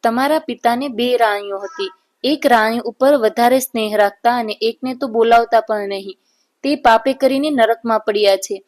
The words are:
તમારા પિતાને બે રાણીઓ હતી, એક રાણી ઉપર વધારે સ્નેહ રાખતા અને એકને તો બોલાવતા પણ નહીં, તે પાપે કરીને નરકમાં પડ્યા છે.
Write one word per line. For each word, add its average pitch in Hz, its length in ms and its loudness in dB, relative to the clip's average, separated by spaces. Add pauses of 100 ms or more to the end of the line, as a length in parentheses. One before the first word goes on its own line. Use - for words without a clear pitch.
તમારા 269 420 -2
પિતાને 240 440 -4
બે 240 180 -4 (100)
રાણીઓ 202 420 -2
હતી, 196 320 -10 (320)
એક 294 220 -2
રાણી 233 400 2
ઉપર 262 300 2
વધારે 240 440 2
સ્નેહ 220 360 -6
રાખતા 208 400 2
અને 220 260 -6
એકને 233 340 -4
તો 262 120 -8
બોલાવતા 233 540 2
પણ 208 300 -6
નહીં, 196 280 -10 (440)
તે 269 140 -2
પાપે 269 360 2
કરીને 269 360 -2
નરકમાં 226 540 0
પડ્યા 202 380 0
છે. 196 160 -10 (100)